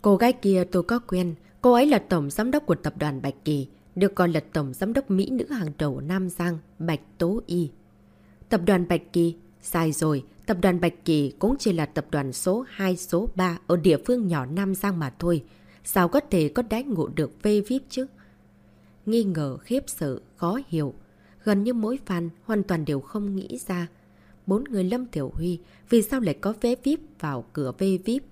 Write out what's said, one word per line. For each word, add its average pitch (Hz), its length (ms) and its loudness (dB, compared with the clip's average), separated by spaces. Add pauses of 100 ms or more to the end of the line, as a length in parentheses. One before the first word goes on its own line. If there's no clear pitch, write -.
"Cô 202 160 6
gái 240 160 4
kia 196 380 2
tôi 175 120 2
có 233 160 0
quen, 180 360 -4 (260)
cô 247 120 8
ấy 240 120 8
là 277 140 4
tổng 147 300 0
giám 226 220 -2
đốc 294 140 0
của 170 100 2
tập - 240 -6
đoàn 143 220 -2
Bạch 139 240 -6
Kỳ, 143 220 -2 (280)
được 196 200 2
coi 180 120 4
là 160 120 2 (140)
tổng 139 200 -2
giám 214 200 -4
đốc 277 180 0
mỹ 190 180 2
nữ 254 160 -2
hàng 196 320 -4
đầu 135 240 -2
Nam 185 280 -4
Giang, 175 280 -4 (220)
Bạch 165 220 -2 (160)
Tố 180 280 0
Y." 170 240 -2 (800)
"Tập 202 160 2
đoàn 180 220 4
Bạch 175 260 -2
Kỳ? 170 220 2 (260)
Sai 165 300 0
rồi, 147 320 0 (220)
tập 180 160 0
đoàn 180 180 4
Bạch 170 260 0
Kỳ 147 340 2
cũng 233 200 2
chỉ 208 140 0
là 160 120 0
tập 151 260 -4
đoàn 135 220 -2
số 220 360 -2
hai, 185 280 -2
số 185 380 -2
ba 180 320 0
ở 175 100 2
địa 156 280 4
phương 247 220 2
nhỏ 151 180 -2
Nam 190 300 -2
Giang 190 240 -2
mà 139 200 -4
thôi. 170 240 0 (400)
Sao 180 240 2
có 262 120 4
thể 160 300 2
có 247 200 -2
đãi 233 140 -4
ngộ 202 240 -2
được - 360 -6
V 208 40 2 (200)
vip 262 220 -2
chứ?" 262 160 -6 (1000)
Nghi 226 180 2
ngờ, 151 380 -2
khiếp 269 260 -2
sợ, 135 320 -6 (160)
khó 190 320 -2
hiểu. 151 260 -4 (500)
Gần 202 200 2
như 247 100 0
mỗi 233 340 -2
fan 170 220 -4 (160)
hoàn 208 180 0
toàn 170 220 -2
đều 139 140 -2
không 202 360 -6
nghĩ 190 220 -8 (100)
ra. 180 200 -4 (600)
Bốn 202 160 0
người 220 200 -2
Lâm 240 240 -2
Thiểu 143 220 -6
Huy 170 300 -4 (300)
vì 240 120 6
sao 262 180 -2
lại 180 140 0
có 202 280 -2
vé 247 220 2
vip 302 160 0 (200)
vào 135 340 -6
cửa 135 260 -4
V 190 40 0 (220)
vip? 247 260 -2